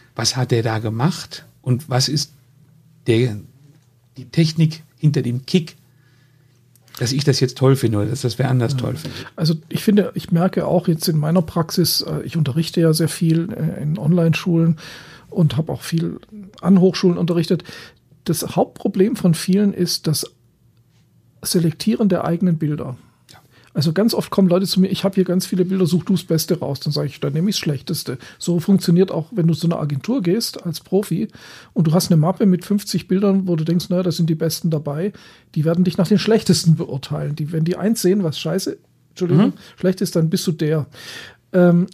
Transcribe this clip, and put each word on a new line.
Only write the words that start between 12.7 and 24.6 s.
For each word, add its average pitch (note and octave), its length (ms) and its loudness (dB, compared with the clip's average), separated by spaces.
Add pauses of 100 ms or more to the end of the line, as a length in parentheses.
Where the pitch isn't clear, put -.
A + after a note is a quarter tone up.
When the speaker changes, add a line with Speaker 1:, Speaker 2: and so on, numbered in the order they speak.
Speaker 2:
ja D#3+ 100 4
sehr D#3+ 160 0
viel, E3 440 0
äh, D#3 300 -4
in D3+ 160 -2
Online-Schulen E3 800 2 (540)
und D3 260 2
habe D3+ 160 -4
auch - 100 -8
viel E3+ 360 -4 (420)
an F#3 200 4
Hochschulen F3+ 360 2
unterrichtet. E3+ 480 0 (600)
Das - 300 -4
Hauptproblem G3+ 600 0
von F3 180 4
vielen G3 380 2
ist - 340 -2
das D#3 200 -2 (1160)
Selektieren F#3+ 680 0
der F3+ 160 0
eigenen E3+ 340 0
Bilder. D3 380 -4 (360)
Speaker 1:
Ja. - 60 -20 (340)
Speaker 2:
Also D#3 200 0
ganz G3+ 200 2
oft - 180 -4
kommen F#3+ 180 4
Leute F3+ 180 2